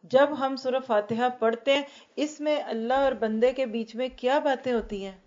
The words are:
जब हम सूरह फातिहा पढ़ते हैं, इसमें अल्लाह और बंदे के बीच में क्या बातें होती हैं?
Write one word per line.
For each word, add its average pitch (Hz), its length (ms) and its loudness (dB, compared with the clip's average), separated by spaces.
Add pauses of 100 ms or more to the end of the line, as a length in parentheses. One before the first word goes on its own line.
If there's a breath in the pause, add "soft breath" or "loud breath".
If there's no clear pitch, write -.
जब 277 280 4
हम 269 220 -2
सूरह 254 240 -2
फातिहा 233 500 0
पढ़ते 233 440 0
हैं, 277 140 0 (300 loud breath)
इसमें 294 440 -2
अल्लाह 240 440 0
और 269 80 2
बंदे 220 400 2
के 262 120 -2
बीच 226 300 -6
में 254 200 -4
क्या 262 240 2
बातें 262 340 0
होती 208 280 -4
हैं? 190 260 -12